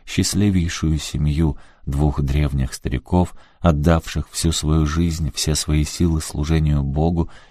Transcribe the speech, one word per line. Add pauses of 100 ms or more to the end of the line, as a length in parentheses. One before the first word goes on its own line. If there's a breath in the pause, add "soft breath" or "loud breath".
счастливейшую
семью (280 soft breath)
двух
древних
стариков, (260 soft breath)
отдавших
всю
свою
жизнь,
все
свои
силы
служению
Богу (220 loud breath)